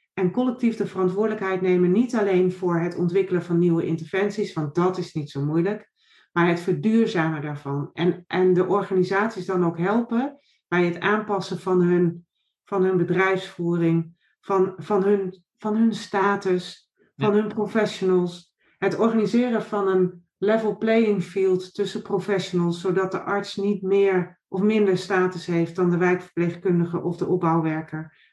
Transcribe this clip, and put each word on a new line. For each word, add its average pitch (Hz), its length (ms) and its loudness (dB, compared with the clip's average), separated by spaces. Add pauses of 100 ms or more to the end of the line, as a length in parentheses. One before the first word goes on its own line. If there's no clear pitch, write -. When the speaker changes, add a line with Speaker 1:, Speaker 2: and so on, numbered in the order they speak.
(140)
Speaker 1:
En 185 160 0
collectief 247 460 -2
de 196 100 -2
verantwoordelijkheid 190 760 -2
nemen, 180 320 2
niet 240 240 2
alleen 185 360 2
voor 175 260 -2
het 175 180 -4
ontwikkelen 180 460 0
van 175 160 0
nieuwe 170 280 2
interventies, 196 680 -4
want 151 220 -4
dat 180 240 0
is 175 160 -8
niet 147 160 -6
zo 139 140 -6
moeilijk, 170 460 -2 (420)
maar 175 160 2
het 170 120 0
verduurzamen 170 800 0
daarvan. 143 500 -6
En, 175 340 -2
en 185 280 2
de 180 120 2
organisaties 190 800 0
dan 180 180 0
ook 170 140 -2
helpen 233 600 -2 (300)
bij 175 160 2
het 170 160 -2
aanpassen 208 600 -2
van 185 220 2
hun, 175 440 2 (380)
van 190 200 -2
hun 190 120 2
bedrijfsvoering, 170 1200 0 (240)
van, 185 360 0
van 202 280 0
hun, 196 380 0 (160)
van 214 180 -2
hun 226 180 4
status, 190 960 -2 (260)
van 208 180 2
Speaker 2:
Ja. 214 60 6
Speaker 1:
hun 214 80 -2
professionals. 185 1080 -2 (240)
Het 190 200 -2
organiseren 226 640 0
van 202 260 -4
een 185 380 0 (120)
level 214 380 0
playing 220 460 2
field 185 520 -2
tussen 196 280 -6
professionals, 175 800 -2
zodat 185 320 0
de - 100 -6
arts 196 340 -4
niet 196 260 -2
meer 190 560 2 (100)
of 185 140 -4
minder 208 360 4
status 185 480 -2
heeft 170 300 0
dan 180 140 2
de 175 60 2
wijkverpleegkundige 175 1080 0
of 170 140 -4
de 175 100 -4
opbouwwerker. 160 920 -2 (160)